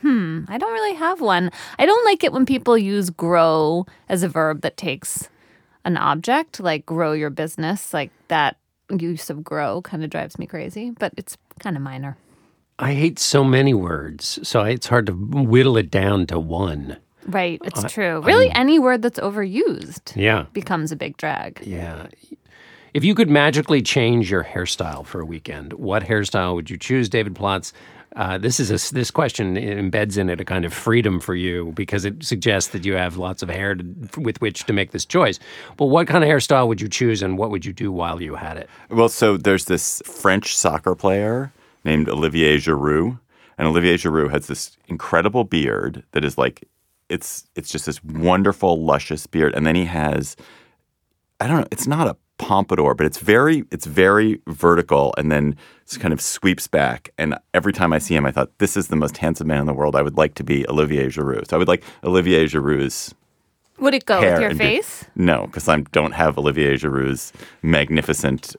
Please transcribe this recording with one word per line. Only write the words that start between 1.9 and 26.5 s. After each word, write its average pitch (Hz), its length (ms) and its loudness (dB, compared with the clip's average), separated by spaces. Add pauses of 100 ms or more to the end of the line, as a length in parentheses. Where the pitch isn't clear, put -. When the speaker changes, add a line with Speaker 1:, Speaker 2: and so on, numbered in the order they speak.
Speaker 1:
like 403 180 2
it 320 100 2
when 262 140 2
people 247 320 2
use 196 320 0
grow 165 760 2 (220)
as 180 140 0
a 170 60 0
verb 156 340 -2
that - 140 -4
takes - 520 -8 (560)
an 175 120 0
object, 233 640 0
like 160 260 -4
grow 160 260 0
your 151 180 -2
business. 160 640 -6
Like, 151 160 -4 (180)
that 151 280 0 (340)
use 165 400 -4
of 151 120 -10
grow 151 400 -4
kinda 156 240 -8
drives 156 320 -8
me - 80 -10
crazy, 208 440 -10
but 226 260 -6
it's - 200 -14 (240)
kinda 160 200 -6
minor. 135 360 -10 (600)
Speaker 2:
I 131 160 -2
hate 156 240 0
so - 260 4
many 135 280 4
words, 82 720 -4
so 113 200 0
it's 117 260 -2
hard 117 180 2
to 101 60 -2
whittle 120 640 4
it 95 140 0
down 98 360 2
to 85 120 -4
one. 80 580 -4 (300)
Speaker 1:
Right, 180 380 -2
it's 196 200 -6
Speaker 2:
I, - 40 -4
Speaker 1:
true. 170 340 -4
Speaker 2:
I - 40 -4
Speaker 1:
Really, 494 220 8
Speaker 2:
mean - 80 -2
Speaker 1:
any 277 220 6
word 254 240 4
that's 240 160 -2
overused 202 960 -4
Speaker 2:
Yeah. 104 380 2
Speaker 1:
becomes 160 400 -4
a 151 40 -10
big 151 200 -10
drag. - 480 -8
Speaker 2:
Yeah. 82 420 -10 (840)
If 143 120 -2
you 202 100 4
could 185 160 4
magically 147 520 4
change 117 480 2
your 90 140 0
hairstyle 87 640 -8
for 90 140 -10
a 80 40 -8
weekend, 76 480 -14
what 95 320 -4
hairstyle 98 500 -2